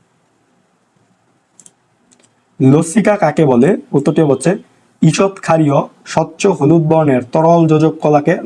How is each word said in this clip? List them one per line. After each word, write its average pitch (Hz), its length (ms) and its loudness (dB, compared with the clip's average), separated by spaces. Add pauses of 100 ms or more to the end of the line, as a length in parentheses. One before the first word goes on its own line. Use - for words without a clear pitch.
(2500)
লসিকা 170 640 2
কাকে 156 220 0
বলে? 131 240 2 (280)
উত্তরটি 151 240 0
হচ্ছে, 147 300 0 (500)
ঈষৎ 196 320 0 (120)
ক্ষারীয় 156 320 0 (360)
স্বচ্ছ 160 280 -6 (160)
হলুদ 156 340 2
বর্ণের 147 300 0 (120)
তরল 165 280 2 (100)
যোজক 156 300 2
কলাকে 151 320 0 (120)